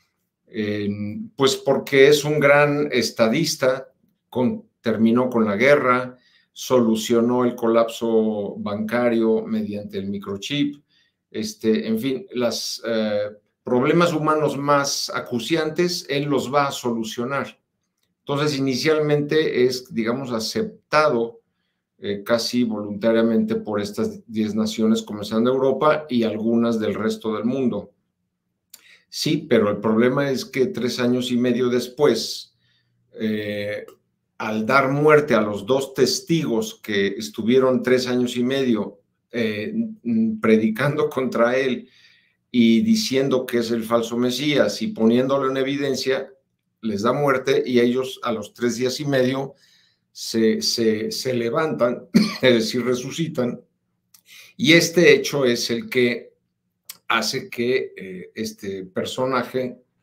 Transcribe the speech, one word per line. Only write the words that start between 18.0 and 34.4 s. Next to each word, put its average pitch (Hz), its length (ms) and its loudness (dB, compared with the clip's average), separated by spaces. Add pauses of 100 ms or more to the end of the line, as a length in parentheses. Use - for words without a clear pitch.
Entonces, 143 380 -2
inicialmente 147 1080 0
es, - 280 -4
digamos, 120 400 -4
aceptado, 117 1080 -2 (580)
eh, 101 260 -6
casi 117 400 0
voluntariamente 110 920 0
por 104 240 -4
estas - 460 -6
diez 107 280 -4
naciones, 110 480 0
comenzando 110 480 -2
Europa 135 580 2
y 120 160 0
algunas 113 540 0
del 104 160 -2
resto 107 400 -4
del 107 100 -6
mundo. 120 480 -2 (1160)
Sí, - 400 -4
pero 107 220 4
el 101 80 -4
problema 123 520 2
es 120 140 -4
que 131 220 0
tres 120 320 -4
años 123 320 0
y 123 60 0
medio 123 320 0
después, 120 880 -2 (580)
eh, 104 760 -6 (500)
al 110 300 -4